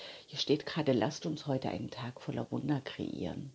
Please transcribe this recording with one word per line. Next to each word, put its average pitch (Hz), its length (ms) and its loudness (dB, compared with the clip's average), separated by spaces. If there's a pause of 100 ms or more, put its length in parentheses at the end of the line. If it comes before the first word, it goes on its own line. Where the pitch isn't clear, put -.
(280)
Hier 143 120 -6
steht - 260 4
gerade, 147 260 2
"Lasst 123 340 4
uns 156 220 -2
heute 131 220 2
einen - 200 -2
Tag 123 320 -6
voller 127 300 -2
Wunder 131 300 2
kreieren." - 720 -4